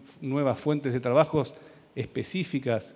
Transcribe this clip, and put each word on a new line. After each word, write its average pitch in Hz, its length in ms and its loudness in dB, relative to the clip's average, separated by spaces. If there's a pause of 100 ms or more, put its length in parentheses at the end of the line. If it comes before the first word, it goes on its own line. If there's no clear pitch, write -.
f-, - 180 -20
nuevas 135 380 0
fuentes 139 340 0
de 127 60 -2
trabajos 135 560 2 (400)
específicas 127 1000 -4